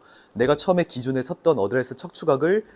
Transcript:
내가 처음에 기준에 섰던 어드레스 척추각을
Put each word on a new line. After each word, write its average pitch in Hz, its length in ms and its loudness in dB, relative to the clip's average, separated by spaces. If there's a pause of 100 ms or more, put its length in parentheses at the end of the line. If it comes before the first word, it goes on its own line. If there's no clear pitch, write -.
(320)
내가 127 240 2
처음에 180 280 0
기준에 131 380 -4
섰던 135 380 0
어드레스 120 360 -2
척추각을 165 720 -2 (100)